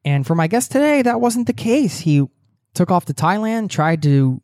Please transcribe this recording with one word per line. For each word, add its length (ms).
And 240
for 80
my 120
guest 240
today, 300
that 200
wasn't 260
the 60
case. 460
He 280
took 140
off 140
to 80
Thailand, 580
tried 320
to 400